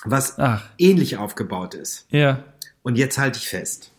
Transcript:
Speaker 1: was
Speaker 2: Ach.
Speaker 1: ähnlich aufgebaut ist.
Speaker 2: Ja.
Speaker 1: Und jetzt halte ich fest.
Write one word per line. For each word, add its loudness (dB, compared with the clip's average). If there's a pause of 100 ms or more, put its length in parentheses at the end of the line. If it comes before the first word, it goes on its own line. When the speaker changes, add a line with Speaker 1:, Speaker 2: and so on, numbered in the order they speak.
Speaker 1:
was -2
Speaker 2:
Ach. 0 (120)
Speaker 1:
ähnlich 6
aufgebaut -6
ist. -12
Speaker 2:
Ja. 2 (380)
Speaker 1:
Und -2
jetzt 0
halte 0
ich -8
fest. -10